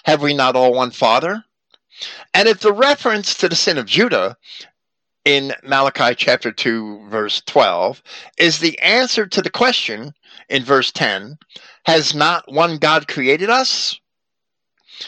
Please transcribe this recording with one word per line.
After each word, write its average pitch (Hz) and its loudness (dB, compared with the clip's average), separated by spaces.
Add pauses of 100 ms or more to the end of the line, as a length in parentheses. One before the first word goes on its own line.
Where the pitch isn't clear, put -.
"Have 151 2
we 147 0
not 127 2
all 127 4
one 123 0
Father?" 147 0 (880)
And 202 4
if 208 2
the 214 4
reference 226 0
to 180 0
the 165 -4
sin 165 0
of 123 -4
Judah 117 0 (920)
in 139 0
Malachi 135 0
chapter 123 0
two, 107 -6
verse 104 -4
twelve, 98 0 (360)
is 160 2
the 160 -2
answer 226 0
to 185 -2
the 175 -4
question 147 -2 (340)
in 135 -2
verse 131 2
ten, 110 -4 (480)
"Has 160 2
not 156 0
one 160 0
God 156 2
created 156 0
us?" - -2 (1080)